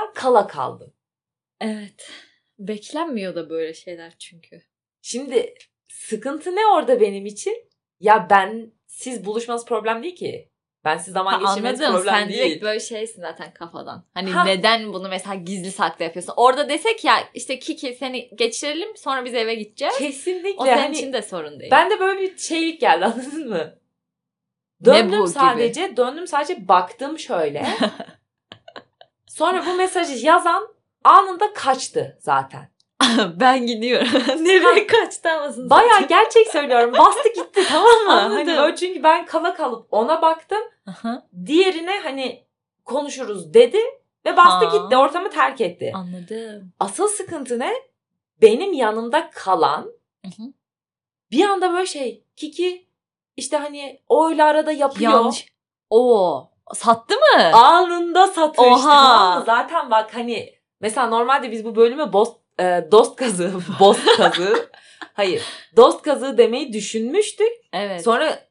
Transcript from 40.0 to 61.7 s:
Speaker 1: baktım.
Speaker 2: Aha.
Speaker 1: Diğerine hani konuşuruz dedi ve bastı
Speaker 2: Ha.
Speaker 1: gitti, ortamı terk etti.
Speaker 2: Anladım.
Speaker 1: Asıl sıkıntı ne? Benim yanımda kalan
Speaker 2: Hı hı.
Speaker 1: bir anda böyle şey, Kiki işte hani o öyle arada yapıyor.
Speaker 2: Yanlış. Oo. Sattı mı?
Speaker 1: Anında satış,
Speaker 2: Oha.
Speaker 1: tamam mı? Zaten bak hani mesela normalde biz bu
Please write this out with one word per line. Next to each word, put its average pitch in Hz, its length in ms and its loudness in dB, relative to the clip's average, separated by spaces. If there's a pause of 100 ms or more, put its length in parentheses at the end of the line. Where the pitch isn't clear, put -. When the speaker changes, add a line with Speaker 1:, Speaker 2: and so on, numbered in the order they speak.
Speaker 1:
baktım. 320 360 -2 (280)
Speaker 2:
Aha. 226 400 -12 (200)
Speaker 1:
Diğerine 349 560 0
hani 269 420 -10 (400)
konuşuruz 240 720 -8
dedi 247 240 4 (480)
ve 339 100 -2
bastı 349 300 6
Speaker 2:
Ha. 170 100 0
Speaker 1:
gitti, 196 200 -2
ortamı 311 340 0
terk 269 300 -2
etti. 180 340 -6
Speaker 2:
Anladım. 190 840 -14
Speaker 1:
Asıl 202 280 -4
sıkıntı 294 500 -8
ne? 320 140 -4 (720)
Benim 269 300 4
yanımda 240 580 -4
kalan 165 520 -2 (420)
Speaker 2:
Hı 196 180 -20
hı. 269 100 -18 (800)
Speaker 1:
bir 285 140 2
anda 370 280 0
böyle 370 140 -2
şey, 277 380 -10 (120)
Kiki 359 520 -8 (480)
işte 262 200 -6
hani 285 520 -12
o 311 200 4
öyle 302 160 2
arada 311 280 2
yapıyor. 269 400 -2
Speaker 2:
Yanlış. 233 340 2 (440)
Oo. 208 600 2 (240)
Sattı 226 400 0
mı? 508 280 6 (100)
Speaker 1:
Anında 339 760 6
satış, 320 380 0
Speaker 2:
Oha. 254 180 6
Speaker 1:
tamam 262 560 6
mı? 233 80 -6
Zaten 269 440 -2
bak 220 240 0
hani 233 400 -8 (260)
mesela 220 260 -4
normalde 240 440 -2
biz 220 140 -8
bu 220 120 -10